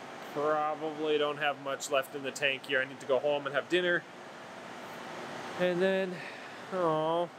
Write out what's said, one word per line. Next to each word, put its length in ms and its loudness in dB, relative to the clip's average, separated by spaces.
probably 840 0
don't 200 2
have 260 0
much 260 -4
left 260 2
in 80 -6
the 80 -2
tank 340 0
here. 160 4
I 40 0
need 140 -10
to 60 -10
go 140 6
home 260 2
and 100 -4
have 140 0
dinner. 340 4
And 220 4
then, 340 4
oh, 640 4